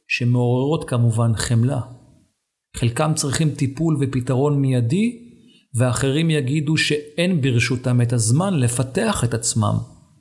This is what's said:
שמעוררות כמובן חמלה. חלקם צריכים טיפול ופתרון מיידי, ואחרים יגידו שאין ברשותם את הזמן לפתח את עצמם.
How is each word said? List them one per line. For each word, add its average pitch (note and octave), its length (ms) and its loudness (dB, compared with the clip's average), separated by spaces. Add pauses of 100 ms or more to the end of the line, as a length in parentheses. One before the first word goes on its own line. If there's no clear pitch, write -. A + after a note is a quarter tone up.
שמעוררות B2 800 0
כמובן A#2 460 2
חמלה. B2 460 0 (960)
חלקם D#3 380 0
צריכים D3 360 0
טיפול D#3 500 -2
ופתרון C3+ 600 0
מיידי, C3+ 680 0 (440)
ואחרים C3+ 560 0
יגידו D3 460 0
שאין E3 640 0
ברשותם B2 600 2
את A#2+ 120 0
הזמן B2+ 420 2
לפתח C3+ 680 0
את A#2+ 100 -2
עצמם. G#2+ 400 0 (460)